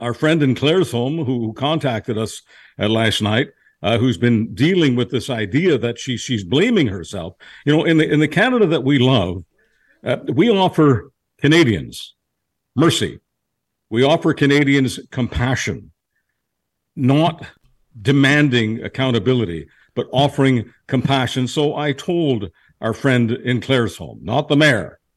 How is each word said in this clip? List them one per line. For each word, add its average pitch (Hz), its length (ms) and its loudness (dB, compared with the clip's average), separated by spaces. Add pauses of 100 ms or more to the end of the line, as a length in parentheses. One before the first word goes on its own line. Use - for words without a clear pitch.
our 120 100 -4
friend 156 300 2
in 131 120 2
Claresholm 147 720 0
who, 120 220 -4
who 107 80 -6
contacted 131 640 -4
us, 110 240 -6 (360)
uh, 107 120 0
last 110 320 0
night, 113 260 0 (340)
uh, 110 140 0
who's 113 220 0
been 113 360 0
dealing 147 420 2
with 120 140 -2
this 127 200 -6
idea 123 480 0
that 120 200 -6
she, 120 200 -8
she's 107 260 -4
blaming 160 440 2
herself. 87 480 -10 (280)
You 147 100 2
know, 165 100 2
in 165 120 2
the, 156 100 4
in 151 140 2
the 151 80 2
Canada 226 380 2
that 151 180 0
we 139 140 2
love, 95 460 2 (600)
uh, 123 140 -2 (100)
we 160 220 2
offer 156 600 2 (280)
Canadians 120 760 0 (600)
mercy. 123 420 0 (720)
We 117 140 0
offer 160 320 2
Canadians 139 680 2 (100)
compassion, 120 840 -4 (1000)
not 151 520 0 (560)
demanding 135 800 2
accountability, 113 840 -2 (260)
but - 160 -4
offering 135 640 0 (140)
compassion. 131 580 -2
So 147 300 -2
I 147 160 -2
told 135 580 -2 (300)
our 113 120 -2
friend 123 380 2
in 123 300 -4
Claresholm, 90 600 -2
not 120 280 -2
the 147 80 2
mayor, 135 420 2 (180)